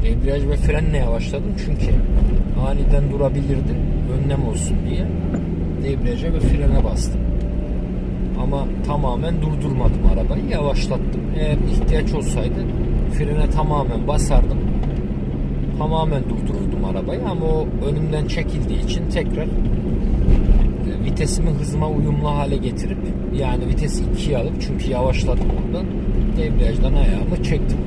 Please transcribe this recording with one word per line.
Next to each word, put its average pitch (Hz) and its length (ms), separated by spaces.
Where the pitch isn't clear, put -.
Debriyaj 143 440
ve 147 80
frenle 151 420
yavaşladım - 560
çünkü - 280
aniden 139 440
durabilirdi. 139 640
Önlem - 300
olsun - 300
diye - 180
debriyaja - 500
ve - 60
frene - 440
bastım. - 380
Ama 139 220
tamamen 147 540
durdurmadım 143 720
arabayı, 135 360
yavaşlattım. 139 720
Eğer 143 180
ihtiyaç - 560
olsaydı - 460
frene 151 320
tamamen 139 580
basardım. 139 500
Tamamen 156 460
durdururdum - 680
arabayı 92 380
ama 87 160
o - 220
önümden - 380
çekildiği - 580
için - 240
tekrar, - 360
e, - 1600
Vitesimi 151 300
hızıma 151 400
uyumlu 147 380
hale 143 300
getirip, - 400
yani 127 340
vitesi 143 360
ikiye - 340
alıp, - 240
çünkü - 300
yavaşladım 127 580
burada, - 360
debriyajdan - 560
ayağımı - 500
çektim. - 440